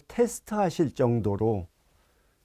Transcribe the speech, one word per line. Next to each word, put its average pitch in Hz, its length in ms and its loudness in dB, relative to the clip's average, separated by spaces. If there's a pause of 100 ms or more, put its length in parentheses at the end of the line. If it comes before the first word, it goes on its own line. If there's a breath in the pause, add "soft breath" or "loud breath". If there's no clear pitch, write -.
테스트하실 208 880 -2
정도로 110 720 0 (760)